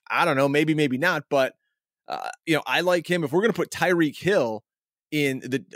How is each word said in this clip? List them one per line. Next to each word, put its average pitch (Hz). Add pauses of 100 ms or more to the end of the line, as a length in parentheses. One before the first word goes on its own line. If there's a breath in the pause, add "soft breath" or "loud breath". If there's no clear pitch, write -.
I 143
don't 156
know. 139
Maybe, 151
maybe 143
not. 160
But, 135 (540)
uh, - (180)
you 156
know, -
I 135
like 180
him. 175
If 127
we're 170
gonna 220
put 165
Tyreek 170
Hill 131 (480)
in 139
the, 123 (120)